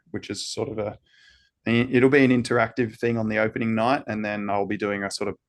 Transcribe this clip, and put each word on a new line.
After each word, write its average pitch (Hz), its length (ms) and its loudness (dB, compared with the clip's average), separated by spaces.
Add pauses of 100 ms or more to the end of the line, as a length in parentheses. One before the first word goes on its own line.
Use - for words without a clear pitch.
(120)
which 98 180 -10
is - 180 -8
sort - 220 -6
of 107 100 -8
a, 104 180 -6 (680)
it'll 127 440 4
be 139 140 6
an 127 80 6
interactive 117 640 0
thing 117 200 0
on 110 100 -2
the 107 100 -2
opening 110 380 0
night, 123 320 0
and 107 160 -6
then 104 260 -6
I'll 101 160 0
be 104 120 -6
doing 101 260 -4
a 98 80 -4
sort 104 160 -6
of 90 80 -6 (140)